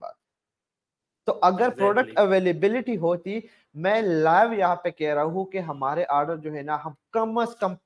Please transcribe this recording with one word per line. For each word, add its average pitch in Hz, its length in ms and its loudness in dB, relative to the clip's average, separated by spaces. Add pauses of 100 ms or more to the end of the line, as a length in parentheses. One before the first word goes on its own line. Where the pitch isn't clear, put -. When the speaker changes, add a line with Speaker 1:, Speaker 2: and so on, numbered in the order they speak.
Speaker 1:
बात। - 160 -14 (1080)
तो - 60 0
अगर 185 240 4
Speaker 2:
Exactly। 240 220 0
Speaker 1:
product 202 400 2
availability 196 760 2
होती, 175 540 -4 (280)
मैं 202 260 0
live 175 500 4
यहाँ 180 240 2
पे 175 140 -6
कह 151 220 -4
रहा 147 120 0
हूँ 185 260 -4
कि 190 80 -8
हमारे 151 460 -4
order 151 320 0
जो 156 140 -10
है 147 120 -10
ना, 151 140 -4
हम 131 180 -8 (180)
कम 226 320 0
से 233 160 -8
कम 185 260 -4